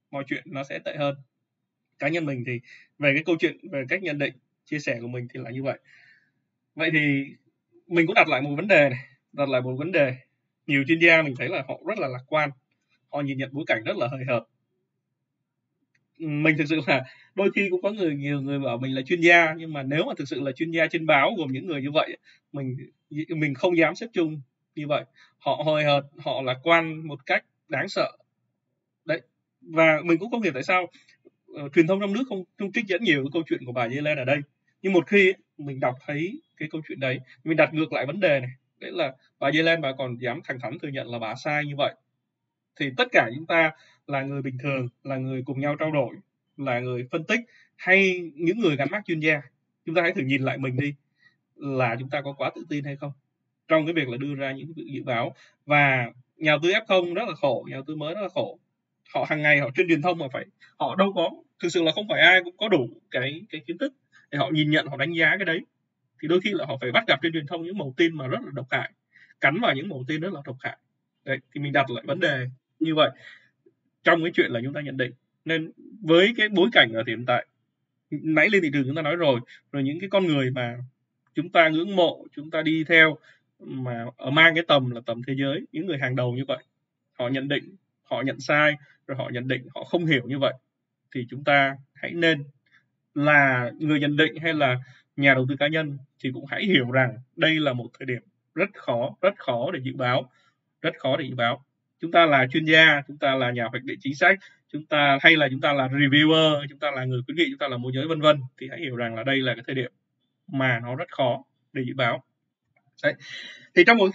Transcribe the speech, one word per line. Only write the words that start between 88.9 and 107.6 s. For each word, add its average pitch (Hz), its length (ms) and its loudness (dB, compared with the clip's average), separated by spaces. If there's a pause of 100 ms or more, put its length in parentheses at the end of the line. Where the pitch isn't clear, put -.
rồi 135 100 -8
họ 117 160 -6
nhận 123 160 -6
định, 127 260 -4
họ - 100 -10
không 170 220 -2
hiểu 139 200 2
như 135 120 -6
vậy, 135 140 2 (640)
thì 123 160 -6
chúng 139 140 -12
ta 139 320 2 (180)
hãy - 200 -10
nên 165 300 2 (680)
là 139 640 4
người 151 220 2
nhận 147 160 0
định 156 200 2
hay 160 180 -2
là 131 240 2 (380)
nhà 139 180 6
đầu 131 140 2
tư 139 100 -2
cá 143 100 2
nhân 151 300 -4 (220)
thì 131 140 -6
cũng - 120 -12
hãy - 180 -6
hiểu 139 260 2
rằng 127 280 2 (180)
đây 160 240 2
là 143 120 0
một 123 160 -8 (100)
thời 139 80 -12
điểm 123 160 -6 (320)
rất 190 200 -2
khó, 123 460 -4
rất 202 180 0
khó 123 340 -4
để 147 100 -6
dự 131 140 -8
báo, 131 340 -2 (520)
rất 165 160 -4
khó 131 180 0
để 156 120 -4
dự 127 60 -8
báo. 120 300 -2 (360)
Chúng 165 120 -8
ta 170 140 8
là 135 260 4
chuyên 160 120 0
gia, 156 440 6
chúng 143 100 -16
ta 135 160 2
là 127 160 0
nhà 120 140 -4
hoạch 113 200 -8
định - 180 -10
chính 139 120 -4
sách, 185 240 4 (340)
chúng 151 140 -10
ta, 143 340 4
hay 165 160 8
là 147 140 4
chúng 131 100 -4
ta 147 120 2
là 135 160 0
reviewer, 147 800 4
chúng 135 100 -20
ta 147 120 -2
là 131 140 -4
người 127 220 -2
khuyến 151 100 -8
nghị, 170 140 2
chúng - 80 -10
ta 143 100 -2